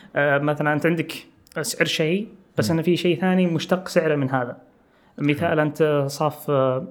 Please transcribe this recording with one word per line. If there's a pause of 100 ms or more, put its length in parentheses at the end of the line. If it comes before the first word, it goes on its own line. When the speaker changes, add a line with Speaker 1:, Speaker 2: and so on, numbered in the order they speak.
(160)
Speaker 1:
آه،
مثلًا
أنت
عندك (480)
سعر
شيء، (300)
بس
Speaker 2:
مم.
Speaker 1:
إنه
في
شيء
ثاني
مشتق
سعره
من
هذا. (600)
مثال،
Speaker 2:
حلو.
Speaker 1:
أنت
صاف،
آه،